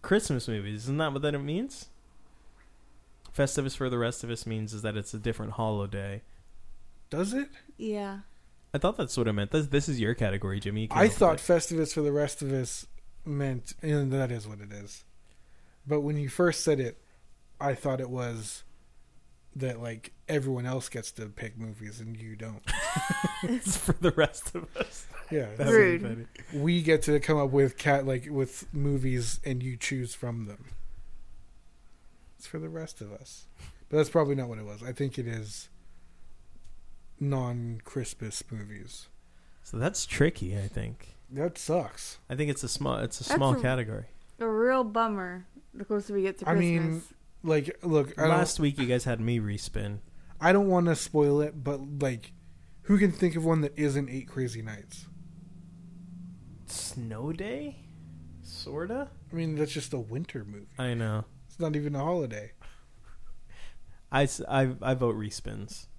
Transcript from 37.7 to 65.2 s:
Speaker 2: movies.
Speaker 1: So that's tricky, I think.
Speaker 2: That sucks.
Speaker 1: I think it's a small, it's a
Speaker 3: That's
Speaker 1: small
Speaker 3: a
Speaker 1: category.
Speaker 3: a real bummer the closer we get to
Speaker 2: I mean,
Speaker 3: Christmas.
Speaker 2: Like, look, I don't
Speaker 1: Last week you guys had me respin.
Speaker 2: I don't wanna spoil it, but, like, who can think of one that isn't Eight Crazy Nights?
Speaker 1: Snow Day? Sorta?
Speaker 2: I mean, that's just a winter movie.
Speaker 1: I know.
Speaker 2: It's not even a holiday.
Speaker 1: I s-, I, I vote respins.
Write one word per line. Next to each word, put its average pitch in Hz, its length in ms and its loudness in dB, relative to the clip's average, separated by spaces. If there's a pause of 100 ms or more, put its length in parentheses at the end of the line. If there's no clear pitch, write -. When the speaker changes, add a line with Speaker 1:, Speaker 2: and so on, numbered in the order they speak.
Speaker 2:
movies. 104 580 -12 (540)
Speaker 1:
So - 140 -10
that's 143 300 0
tricky, 107 500 2
I 101 120 -2
think. - 460 -8 (160)
Speaker 2:
That 151 280 -2
sucks. - 600 -4 (100)
Speaker 1:
I 123 80 -6
think 147 140 0
it's 135 140 -2
a 120 40 -4
small, 131 280 0
it's 110 240 -4
a - 40 -6
Speaker 3:
That's 294 120 2
Speaker 1:
small 135 180 6
Speaker 3:
a 127 60 2
Speaker 1:
category. 117 460 0 (340)
Speaker 3:
a 226 80 0
real 247 360 6
bummer 202 640 0 (280)
the 202 100 -8
closer 208 300 -2
we 196 80 4
get 190 160 0
to 180 100 -2
Speaker 2:
I 170 60 6
mean, 170 280 6
Speaker 3:
Christmas. 160 300 -2 (340)
Speaker 2:
Like, 156 360 4
look, 151 360 4
I 151 40 4
don't 160 80 8
Speaker 1:
Last 165 300 4
week 143 180 4
you 131 80 2
guys 123 180 4
had 117 160 0
me 117 180 2
respin. 104 600 -2 (420)
Speaker 2:
I 170 120 8
don't 202 160 8
wanna 175 280 6
spoil 147 440 6
it, 151 240 -2
but, 139 160 -2 (200)
like, 127 320 -2 (500)
who 202 160 8
can 190 140 8
think 170 240 2
of 160 80 0
one 160 180 6
that 143 160 0
isn't 143 320 2
Eight 131 180 -6
Crazy 120 340 -4
Nights? 107 440 -12 (1600)
Speaker 1:
Snow 117 680 -6
Day? 247 440 -6 (640)
Sorta? 208 680 -6 (240)
Speaker 2:
I - 20 -10
mean, 160 220 0
that's 147 160 0
just 147 200 -6
a 139 60 -2
winter 117 460 -6
movie. 101 220 -12 (120)
Speaker 1:
I 123 160 0
know. 110 300 0 (240)
Speaker 2:
It's - 120 -16
not 156 160 0
even 147 180 -2
a 135 80 0
holiday. 131 500 -2 (1600)
Speaker 1:
I 139 140 4
s-, - 240 -2
I, 135 220 4 (120)
I 131 120 2
vote 120 220 2
respins. 104 680 -8 (120)